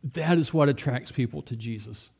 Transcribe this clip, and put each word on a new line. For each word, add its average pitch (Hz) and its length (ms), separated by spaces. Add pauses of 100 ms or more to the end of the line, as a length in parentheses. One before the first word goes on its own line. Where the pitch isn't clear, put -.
(140)
That 165 240
is 156 160
what 147 160
attracts 123 420
people - 300
to - 120
Jesus. 110 540 (120)